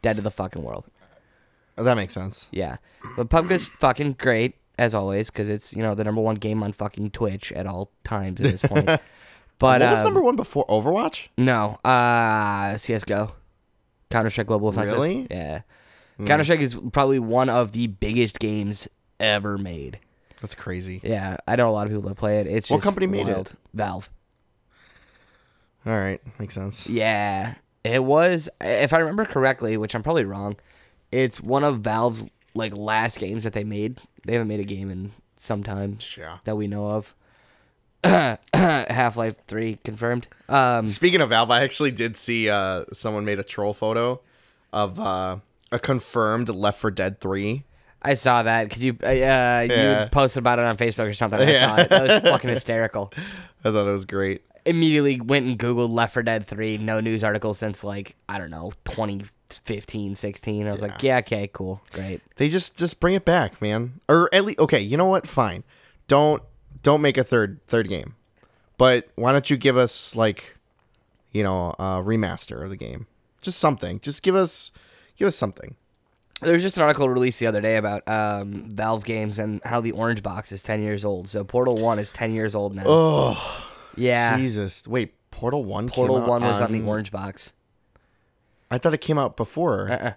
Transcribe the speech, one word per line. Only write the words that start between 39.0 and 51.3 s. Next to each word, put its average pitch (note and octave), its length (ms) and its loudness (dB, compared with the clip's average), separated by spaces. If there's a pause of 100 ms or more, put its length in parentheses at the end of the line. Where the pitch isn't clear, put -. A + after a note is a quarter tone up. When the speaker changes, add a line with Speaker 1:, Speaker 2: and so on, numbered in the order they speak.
Speaker 1:
three A2 360 -4
confirmed. A#2 440 -4 (220)
Um, B2 380 4
Speaker 2:
Speaking E3+ 340 4
of B2 80 2
Valve, A#2 220 4
I A#2+ 120 6
actually C#3 280 0
did A2+ 260 -4
see, A2+ 320 0
uh, F#2+ 420 0
someone G#2+ 340 -4
made G#2 140 -2
a G2 40 -6
troll G#2 300 -4
photo A#2 460 0 (520)
of, G#2 280 -2
uh, F#2 380 -4 (340)
a A#2+ 80 -2
confirmed A#2 680 -2
Left G#2 300 -2
four A2 120 -2
Dead F#2+ 300 -4
three. G2+ 420 -4 (380)
Speaker 1:
I C#3+ 140 0
saw A#2+ 280 4
that A2+ 260 2
'cause A2 140 -6
you, B2 180 0
uh, - 60 -2
uh, B2+ 40 2
you B2 600 4
Speaker 2:
Yeah. G#2+ 380 4
Speaker 1:
posted C3+ 300 4
about A#2+ 180 4
it A#2+ 60 2
on A2+ 100 2
Facebook A2+ 320 0
or G#2 60 -4
something. G#2+ 260 -2